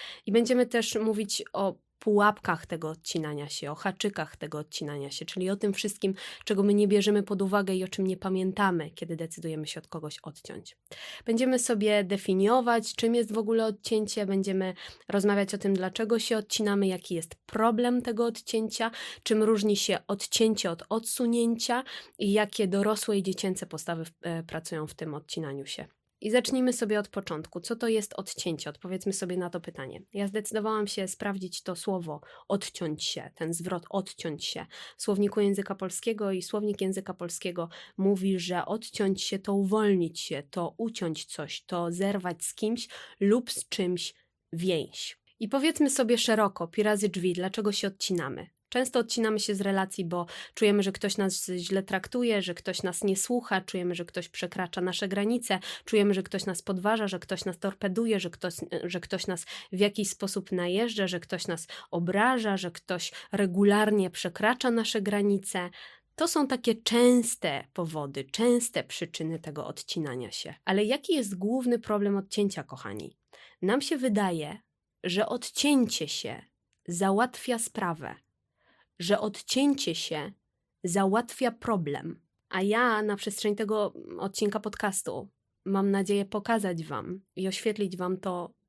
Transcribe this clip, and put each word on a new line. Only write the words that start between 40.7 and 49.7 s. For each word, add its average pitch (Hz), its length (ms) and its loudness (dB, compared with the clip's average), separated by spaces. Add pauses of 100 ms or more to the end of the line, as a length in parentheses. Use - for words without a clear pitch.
uciąć 190 480 -4
coś, - 380 -10
to 170 300 -2
zerwać 180 520 -2
z - 100 -6
kimś 226 340 -2 (320)
lub 226 300 4
z - 180 -8
czymś 180 460 -2 (380)
więź. 165 640 -2 (220)
I 220 80 -2
powiedzmy 285 420 4
sobie 240 280 4
szeroko, 208 500 2
pi 214 140 0
razy 208 260 2
drzwi, 180 240 0
dlaczego 190 400 0
się 202 160 -2
odcinamy? 170 600 -4 (180)
Często 254 300 0
odcinamy 226 420 2
się 208 140 -2
z 190 60 -2
relacji, 196 440 0